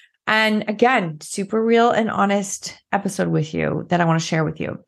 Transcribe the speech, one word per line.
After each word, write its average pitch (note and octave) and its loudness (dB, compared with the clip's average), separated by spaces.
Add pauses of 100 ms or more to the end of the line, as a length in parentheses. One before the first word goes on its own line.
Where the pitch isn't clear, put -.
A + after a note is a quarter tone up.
(260)
And G#3+ 2
again, G#3 2
super G#3+ -4
real A#3 4
and A3 0
honest G3+ -2 (160)
episode F#3+ -2
with D#3 -2
you D#3 -2
that F3 0
I - 2
wanna E3 2
share D#3+ -2
with D#3 -6
you. - -8